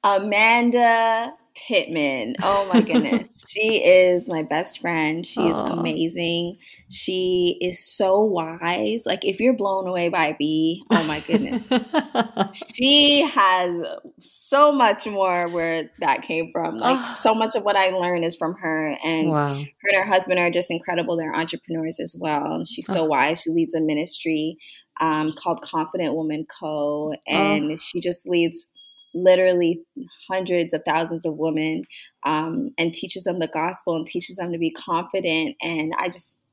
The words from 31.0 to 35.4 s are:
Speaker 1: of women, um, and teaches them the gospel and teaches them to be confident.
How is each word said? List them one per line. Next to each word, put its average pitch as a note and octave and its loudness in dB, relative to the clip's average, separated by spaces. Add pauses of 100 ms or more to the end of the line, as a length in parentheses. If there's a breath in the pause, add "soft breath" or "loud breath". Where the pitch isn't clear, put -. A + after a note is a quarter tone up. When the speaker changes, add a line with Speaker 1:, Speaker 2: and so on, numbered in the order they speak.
Speaker 1:
of D#3 -4
women, D#3 -2 (420 loud breath)
um, D#3+ -2
and E3 -2
teaches F#3 -6
them F3+ -2
the D#3+ -2
gospel E3 -2
and D#3 -4
teaches F3 -6
them F3 -6
to E3 -6
be E3 0
confident. E3 -4